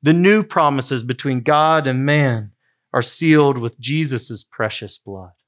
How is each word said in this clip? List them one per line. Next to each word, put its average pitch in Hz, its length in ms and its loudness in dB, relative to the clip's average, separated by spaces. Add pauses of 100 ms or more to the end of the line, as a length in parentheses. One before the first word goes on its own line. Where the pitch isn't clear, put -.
the 147 100 4
new 196 300 4
promises 139 600 -2
between 127 380 -4
God 151 440 2
and 131 180 -2
man 131 460 0 (420)
are 127 100 0
sealed 151 540 2
with 117 220 -8
Jesus' 127 640 -6
precious - 560 -8
blood. 92 340 -16 (160)